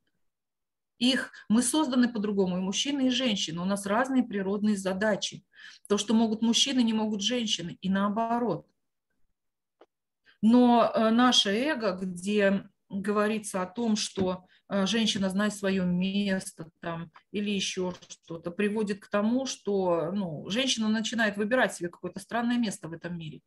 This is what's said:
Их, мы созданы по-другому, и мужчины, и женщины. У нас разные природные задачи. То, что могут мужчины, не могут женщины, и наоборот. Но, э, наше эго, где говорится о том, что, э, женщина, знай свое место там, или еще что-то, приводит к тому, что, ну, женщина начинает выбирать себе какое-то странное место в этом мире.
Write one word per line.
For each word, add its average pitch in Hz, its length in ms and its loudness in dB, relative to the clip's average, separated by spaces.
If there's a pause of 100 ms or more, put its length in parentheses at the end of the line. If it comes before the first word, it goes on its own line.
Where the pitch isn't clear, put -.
(1000)
Их, 247 320 0 (180)
мы 220 140 4
созданы 247 480 2
по-другому, 196 460 0
и 185 40 -2
мужчины, 262 460 0
и - 20 2
женщины. 208 520 -2
У 180 40 -2
нас 196 200 -2
разные 254 380 2
природные 202 540 0
задачи. 190 680 -2 (460)
То, 202 80 2
что 208 160 0
могут 220 280 2
мужчины, 247 420 4
не 226 100 2
могут 220 280 -2
женщины, 214 600 -2
и 185 80 -2
наоборот. 208 800 0 (1700)
Но, 240 520 6
э, 220 160 2
наше 240 400 4
эго, 226 440 0
где 196 760 0 (220)
говорится 208 720 -2
о - 20 -6
том, 220 300 -2
что, 185 500 -4 (240)
э, 196 160 0
женщина, 202 440 0
знай 202 220 0
свое 190 340 -2
место 190 840 -2 (100)
там, 170 320 -8 (200)
или 208 180 -4
еще 185 440 -2 (140)
что-то, - 440 -12
приводит 208 480 -2
к - 100 -20
тому, 226 360 0
что, 185 640 -2
ну, 180 380 -6
женщина 226 400 0
начинает 220 480 0
выбирать 214 360 0
себе 175 160 -6
какое-то 180 300 -12
странное 240 380 -2
место 202 300 -2
в 160 60 -12
этом 175 240 -10
мире. 160 300 -12